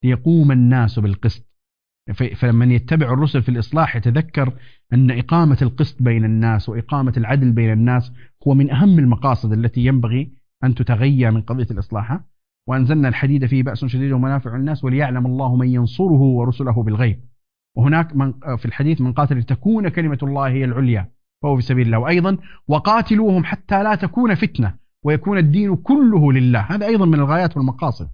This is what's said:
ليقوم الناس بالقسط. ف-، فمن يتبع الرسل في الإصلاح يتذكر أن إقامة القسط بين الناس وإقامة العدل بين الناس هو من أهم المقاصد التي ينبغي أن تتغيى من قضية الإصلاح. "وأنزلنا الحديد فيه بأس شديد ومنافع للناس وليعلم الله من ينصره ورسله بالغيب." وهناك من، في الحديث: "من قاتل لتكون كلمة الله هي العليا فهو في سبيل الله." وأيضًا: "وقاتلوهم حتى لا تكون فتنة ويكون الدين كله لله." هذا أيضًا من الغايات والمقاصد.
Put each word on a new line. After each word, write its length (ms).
ليقوم 480
الناس 480
بالقسط. 460
ف-، 100
فمن 480
يتبع 420
الرسل 300
في 60
الإصلاح 460
يتذكر 580
أن 180
إقامة 500
القسط 400
بين 240
الناس 440
وإقامة 480
العدل 340
بين 220
الناس 380
هو 60
من 180
أهم 280
المقاصد 520
التي 340
ينبغي 460
أن 120
تتغيى 560
من 100
قضية 300
الإصلاح. 480
"وأنزلنا 400
الحديد 380
فيه 180
بأس 220
شديد 260
ومنافع 440
للناس 280
وليعلم 420
الله 300
من 120
ينصره 540
ورسله 640
بالغيب." 420
وهناك 380
من، 180
في 80
الحديث: 360
"من 120
قاتل 240
لتكون 520
كلمة 340
الله 240
هي 180
العليا 460
فهو 120
في 60
سبيل 240
الله." 140
وأيضًا: 380
"وقاتلوهم 760
حتى 400
لا 120
تكون 400
فتنة 400
ويكون 320
الدين 380
كله 580
لله." 260
هذا 260
أيضًا 200
من 140
الغايات 380
والمقاصد. 560